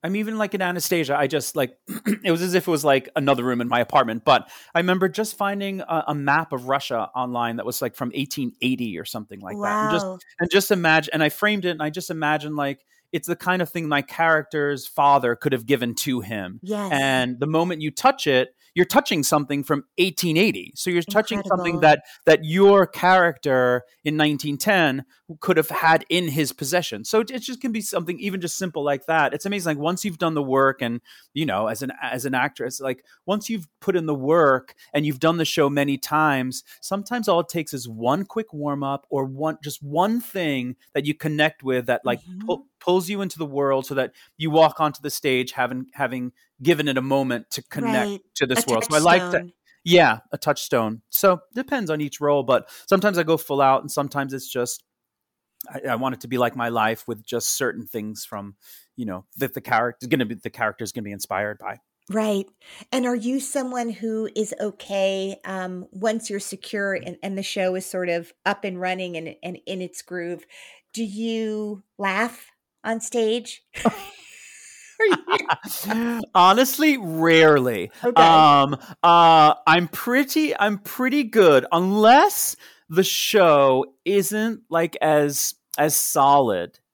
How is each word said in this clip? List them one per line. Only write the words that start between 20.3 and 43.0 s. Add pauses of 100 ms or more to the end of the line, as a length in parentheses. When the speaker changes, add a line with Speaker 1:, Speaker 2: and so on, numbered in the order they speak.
Speaker 1:
eighty.
So
you're
touching
something
Speaker 2:
Incredible.
Speaker 1:
that, (240)
that
your
character (220)
in
nineteen
ten (360)
could
have
had
in
his
possession.
So
it,
it
just
can
be
something
even
just
simple
like
that.
It's
amazing.
Like,
once
you've
done
the
work
and, (320)
you
know,
as
an, (100)
as
an
actress,
like, (220)
once
you've (140)
put
in
the
work (180)
and
you've
done
the
show
many
times, (160)
sometimes
all
it
takes
is
one
quick
warm
up
or
one,
just
one
thing (180)
that
you
connect
with
that,
like,
Speaker 2:
Mm-hmm.
Speaker 1:
pull, (140)
pulls